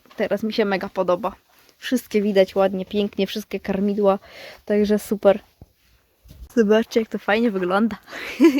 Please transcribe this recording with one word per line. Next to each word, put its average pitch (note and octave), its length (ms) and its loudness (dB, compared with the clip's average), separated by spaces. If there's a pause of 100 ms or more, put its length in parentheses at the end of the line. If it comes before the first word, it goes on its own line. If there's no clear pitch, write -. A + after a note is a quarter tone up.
(160)
teraz G3+ 280 -4
mi G#3+ 100 -4
się A3 120 0
mega G3 240 -4
podoba. F#3+ 460 -2 (420)
Wszystkie - 440 -2
widać G3 340 2
ładnie, F#3+ 300 0
pięknie, G3+ 420 -2
wszystkie G3+ 320 -10
karmidła, G3+ 600 0 (460)
także G#3 340 2
super. G3+ 400 2 (1160)
Zobaczcie, A3 440 2
jak A3 100 -4
to A3 80 -8
fajnie A3+ 340 0
wygląda. F#3+ 460 -2 (640)